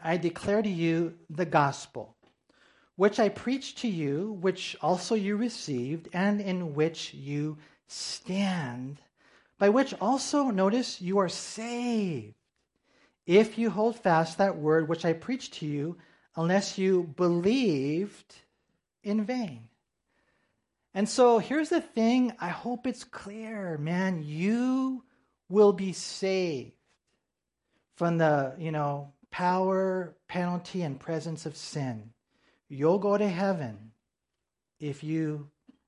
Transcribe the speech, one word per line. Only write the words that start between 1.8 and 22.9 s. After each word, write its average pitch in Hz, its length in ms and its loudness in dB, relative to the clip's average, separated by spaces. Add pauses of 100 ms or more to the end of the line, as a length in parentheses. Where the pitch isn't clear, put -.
which 202 220 4
I 208 120 4
preached - 480 -6
to 240 100 -2
you, 170 520 -2
which 185 420 -2
also 180 320 2
you 208 220 0
received, 185 760 -4
and 202 300 2
in 180 320 -4
which 156 400 -2
you 147 420 -4 (300)
stand, 147 1120 -6 (580)
by 202 120 6
which 262 320 4
also," 269 500 0
notice, 202 500 0
"you 185 180 0
are 185 100 4
saved, 214 1040 -4 (920)
if 214 320 6
you 226 140 0
hold 214 260 0
fast 165 420 2
that 196 180 2
word 156 320 2
which 160 160 -2
I 165 80 4
preached 233 420 -6
to 156 120 -8
you, 147 320 -4 (360)
unless 180 420 0
you 190 280 2 (100)
believed 175 1200 0 (680)
in 208 200 0
vain." 190 440 -6 (1200)
And 208 160 0
so 240 300 6
here's 294 300 0
the 339 120 2
thing. 233 600 2
I 226 80 -2
hope 233 360 -6
it's 254 200 -6